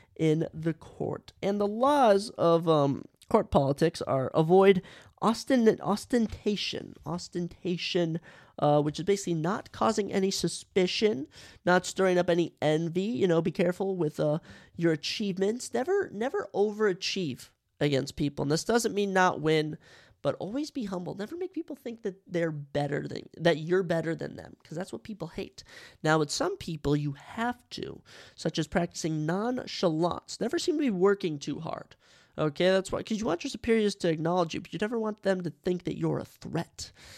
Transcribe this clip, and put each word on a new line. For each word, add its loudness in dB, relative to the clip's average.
in 2
the -4
court. -10
And 0
the 2
laws 4
of, 4
um, 2
court 2
politics 2
are -2
avoid 6
ostin-, 4
ostentation, -2
ostentation, -4
uh, 4
which -2
is -6
basically 0
not -2
causing 0
any 2
suspicion, 0
not 4
stirring 2
up 2
any 2
envy. 2
You 0
know, 4
be 0
careful 0
with, -2
uh, 2
your 2
achievements. -2
Never, 0
never -4
overachieve -2
against 0
people. -2
And 0
this 0
doesn't 2
mean 0
not 4
win, 0
but 0
always -6
be -6
humble. -6
Never -10
make -8
people -8
think -12
that -8
they're -2
better -4
than, -12
that 2
you're 0
better -2
than -8
them, -16
'cause -14
that's -10
what -10
people -12
hate. -14
Now, 4
with 0
some -2
people, -2
you -2
have -8
to, -10
such -6
as 0
practicing -2
nonchalance. -2
Never -2
seem -2
to -2
be 2
working 2
too -8
hard. -10
Okay, 2
that's 2
why, -4
'cause -4
you -4
want -2
your -6
superiors 0
to -2
acknowledge 0
you, -6
but -16
you -6
never -2
want -6
them 0
to -6
think -4
that -6
you're 0
a -8
threat. -10